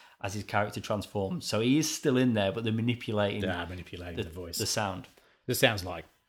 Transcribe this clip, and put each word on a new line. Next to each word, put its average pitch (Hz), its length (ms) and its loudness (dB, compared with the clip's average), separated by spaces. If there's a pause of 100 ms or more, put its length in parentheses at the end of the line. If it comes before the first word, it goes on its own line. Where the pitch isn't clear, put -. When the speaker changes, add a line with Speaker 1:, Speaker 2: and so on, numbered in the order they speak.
(220)
Speaker 1:
as 98 120 -4
his 101 100 -4
character 107 360 0
transforms. 95 680 -2
So 107 140 0
he 127 180 6
is 156 160 0
still 131 220 2
in 127 180 6
there, 98 180 2
but 113 120 -4
they're 110 80 0
manipulating 110 680 0
Speaker 2:
They 92 60 0
are 87 180 -2
manipulating 87 500 -10
Speaker 1:
the, 113 80 -2
Speaker 2:
the 85 60 -10
voice. 82 280 -10
Speaker 1:
the 107 80 -2
sound. 101 420 -2 (380)
Speaker 2:
This 123 120 0
sounds 110 260 4
like 87 220 -8 (220)